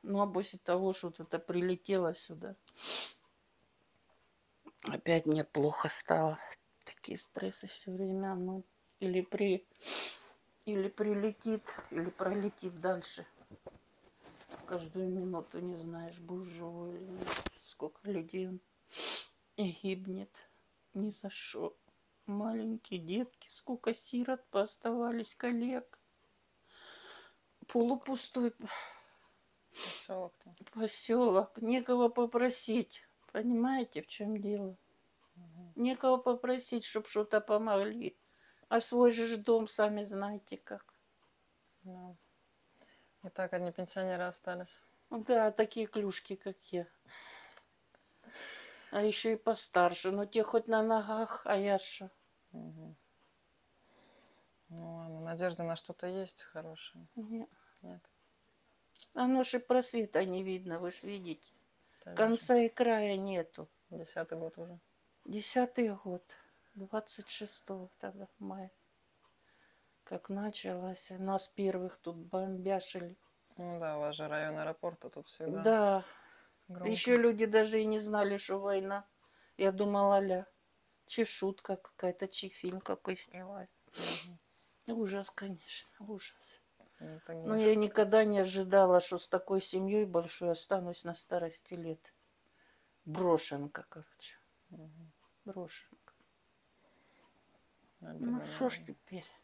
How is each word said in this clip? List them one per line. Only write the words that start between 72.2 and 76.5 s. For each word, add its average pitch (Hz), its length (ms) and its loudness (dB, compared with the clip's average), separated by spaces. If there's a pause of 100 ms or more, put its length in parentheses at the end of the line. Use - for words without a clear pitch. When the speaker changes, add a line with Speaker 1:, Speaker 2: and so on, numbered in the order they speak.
Speaker 2:
Ну 175 220 -8
да, 156 200 -4
у - 20 -4
вас 151 160 -4
же 151 120 -6
район 156 300 -4
аэропорта, 165 520 -6
тут 143 160 -14
всегда 160 360 -6
Speaker 1:
Да. 208 420 6 (640)